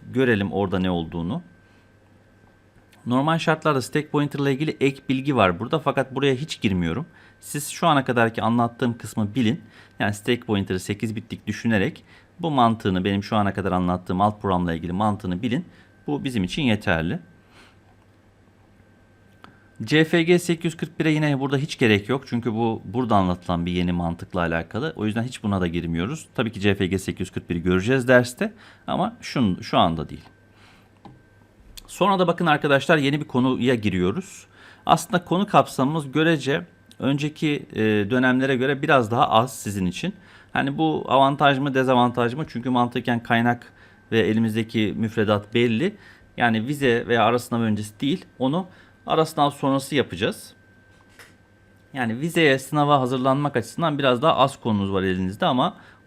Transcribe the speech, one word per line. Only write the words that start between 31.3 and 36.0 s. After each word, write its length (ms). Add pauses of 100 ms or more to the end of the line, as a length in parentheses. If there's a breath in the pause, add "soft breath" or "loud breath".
Sonra 320
da 80
bakın 180
arkadaşlar, 520
yeni 220
bir 80
konuya 480
giriyoruz. 720 (380 loud breath)
Aslında 400
konu 220
kapsamımız 640